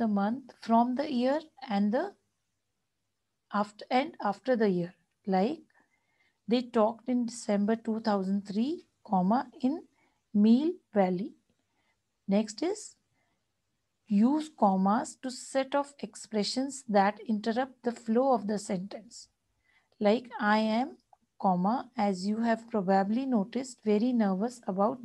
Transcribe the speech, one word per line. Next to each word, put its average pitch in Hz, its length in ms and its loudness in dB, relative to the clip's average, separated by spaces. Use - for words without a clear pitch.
the 226 60 0
month 214 560 -2
from 233 320 2
the 285 120 -4
year 262 200 2
and 208 220 2
the 339 40 -2
after, - 240 -8
and 339 160 -8
after 254 320 -2
the 196 140 4
year. 170 120 -4
Like, 233 260 -2
"They 240 160 2
talked 226 260 -2
in 247 200 0
December 208 480 -2
two 226 240 -6
thousand 196 400 -2
three, 262 360 -4
comma, 190 280 2
in 302 200 -2
Mill 240 440 4
Valley." 185 320 0
Next 214 460 0
is - 200 -12
use 247 360 2
commas 196 500 2
to 262 80 -10
set 269 460 -6
off 277 180 -2
expressions 226 680 -6
that 196 200 2
interrupt 233 520 -4
the 240 80 -2
flow 240 420 0
of 202 180 0
the 208 60 -2
sentence. 202 600 -8
Like, 214 300 2
"I 214 200 2
am, 220 340 0
comma, 185 280 2
as 196 220 0
you 214 180 -2
have 226 320 -2
probably 196 500 2
noticed, 254 580 -2
very 214 300 2
nervous 214 480 0
about 226 320 0